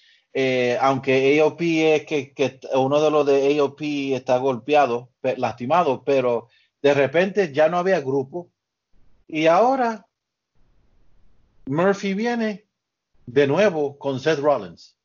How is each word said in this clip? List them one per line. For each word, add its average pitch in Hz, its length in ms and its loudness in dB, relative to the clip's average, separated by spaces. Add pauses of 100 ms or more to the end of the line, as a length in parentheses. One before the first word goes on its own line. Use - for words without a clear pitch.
(340)
Eh, 127 480 0
aunque 135 580 2
A 156 60 4
O 151 100 -2
P 160 400 2
es 151 80 -4
que, 139 300 -6
que 131 260 -4 (140)
uno 135 260 2
de 156 100 2
los 151 140 2
de 139 340 2
A 143 60 2
O 139 100 -4
P 143 400 -4
está 127 220 0
golpeado, 127 720 0 (140)
pe-, 127 160 -4
lastimado, 127 680 -2
pero 127 440 0 (340)
de 143 120 4
repente 160 580 0
ya 156 160 2
no 175 100 -2
había 180 220 0
grupo. 139 480 -6 (800)
Y 160 180 -2
ahora 226 600 2 (1600)
Murphy 190 480 -2
viene 220 500 -4 (640)
de 131 200 2
nuevo 151 520 0
con 135 200 -4
Seth 151 200 -2
Rollins. 120 560 -4 (100)